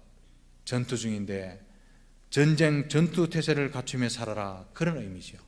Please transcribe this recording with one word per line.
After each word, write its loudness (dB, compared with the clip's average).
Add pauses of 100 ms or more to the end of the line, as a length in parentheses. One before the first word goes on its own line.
(640)
전투 -2
중인데 -6 (680)
전쟁, 4
전투 4
태세를 0
갖추며 -2
살아라, -6
그런 0
의미죠. -10 (120)